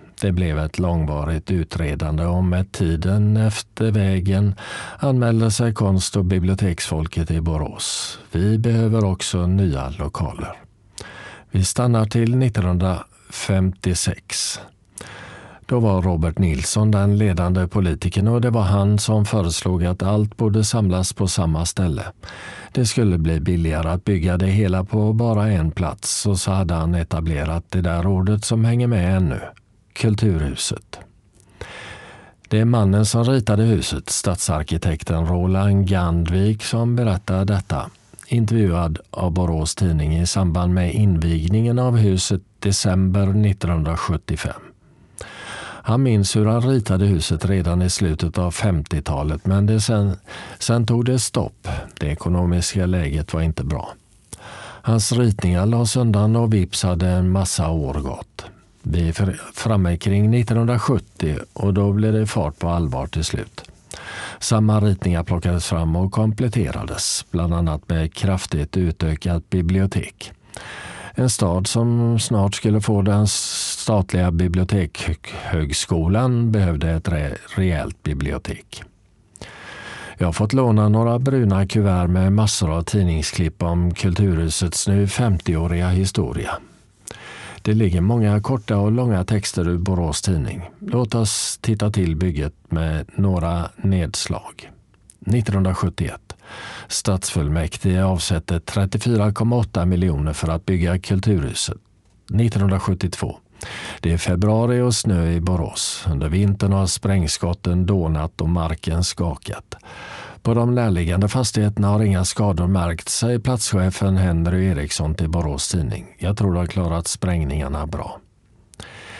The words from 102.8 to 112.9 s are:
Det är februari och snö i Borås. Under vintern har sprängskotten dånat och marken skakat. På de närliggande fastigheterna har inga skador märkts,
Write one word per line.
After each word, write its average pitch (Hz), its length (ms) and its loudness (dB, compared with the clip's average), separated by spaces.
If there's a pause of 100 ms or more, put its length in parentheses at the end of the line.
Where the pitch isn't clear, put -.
Det 82 120 0
är 82 60 2
februari 110 600 2
och 123 140 2
snö 85 380 2
i 85 80 0
Borås. - 680 -4
Under 73 180 0
vintern 98 440 2
har 98 140 2
sprängskotten 90 1000 0
dånat 80 540 0
och 80 80 0
marken 82 560 -2
skakat. - 680 -6 (680)
På 117 120 2
de 120 200 2
närliggande 92 540 2
fastigheterna 107 600 0
har 107 140 2
inga 95 220 2
skador 87 420 0
märkts, 87 520 -2